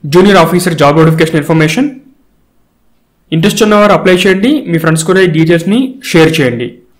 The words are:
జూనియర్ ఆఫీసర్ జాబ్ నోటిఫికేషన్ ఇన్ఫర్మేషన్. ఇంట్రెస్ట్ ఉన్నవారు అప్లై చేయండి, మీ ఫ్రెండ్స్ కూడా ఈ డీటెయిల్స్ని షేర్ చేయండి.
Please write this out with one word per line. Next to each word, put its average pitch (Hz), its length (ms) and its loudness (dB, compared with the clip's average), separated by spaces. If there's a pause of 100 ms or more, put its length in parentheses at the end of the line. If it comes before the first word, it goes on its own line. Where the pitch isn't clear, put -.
(140)
జూనియర్ 190 300 4
ఆఫీసర్ 180 380 -2
జాబ్ 147 180 2
నోటిఫికేషన్ 160 420 0
ఇన్ఫర్మేషన్. 160 460 0 (1500)
ఇంట్రెస్ట్ 208 300 -2
ఉన్నవారు 208 320 2
అప్లై 185 260 2
చేయండి, 196 260 0 (220)
మీ 160 120 -2
ఫ్రెండ్స్ 160 260 0
కూడా 190 160 2
ఈ 180 100 0
డీటెయిల్స్ని 170 420 0 (340)
షేర్ 160 260 2
చేయండి. 120 300 -4 (320)